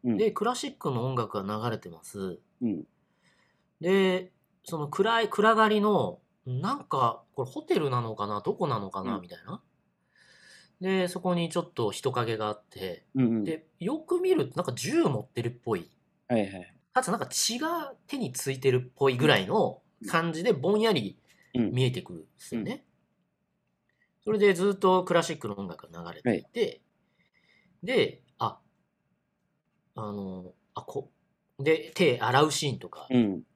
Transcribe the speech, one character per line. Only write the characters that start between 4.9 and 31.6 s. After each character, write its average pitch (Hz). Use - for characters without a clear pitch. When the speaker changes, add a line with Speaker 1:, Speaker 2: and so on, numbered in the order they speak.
Speaker 2:
い、 214
暗 220
が 214
り 214
の、 170
な 131
ん 269
か、 127
こ 127
れ 123
ホ 311
テ 339
ル 147
な 123
の 113
か 104
な、 104
ど 196
こ 180
な 120
の 98
か 95
な、 95
Speaker 1:
う -
ん。 90
Speaker 2:
み 87
た 87
い -
な。 175
で、 185
そ 180
こ 180
に 170
ち 180
ょ -
っ 170
と 107
人 -
影 117
が 107
あ 104
っ -
て、 92
Speaker 1:
う 131
ん -
う 117
ん。 101
Speaker 2:
で、 160
よ 254
く 349
見 370
る 135
と -
な -
ん -
か 135
銃 262
持 127
っ -
て -
る 117
っ 117
ぽ 110
い。 85
Speaker 1:
は 123
い 110
は 98
い。 95
Speaker 2:
か 254
つ 175
な -
ん -
か -
血 -
が 311
手 277
に 156
つ -
い 131
て 135
る 127
っ -
ぽ 139
い 127
ぐ 127
ら 139
い 95
の 196
感 165
じ 160
で、 226
Speaker 1:
う 156
ん。 -
Speaker 2:
ぼ 180
ん 214
や 226
り 107
Speaker 1:
う 120
ん。 98
Speaker 2:
見 127
え 123
て 120
く -
る 85
ん -
で -
す -
よ 113
ね。 208
Speaker 1:
う -
ん。 -
Speaker 2:
そ 214
れ 214
で 196
ず 190
っ 196
と 185
ク 170
ラ 170
シ 165
ッ 127
ク 110
の 101
音 98
楽 -
が 85
流 -
れ -
て 110
い -
て、 -
Speaker 1:
は 208
い。 -
Speaker 2:
で、 190
あ、 -
あ -
の、 95
あ、 -
こ-、 -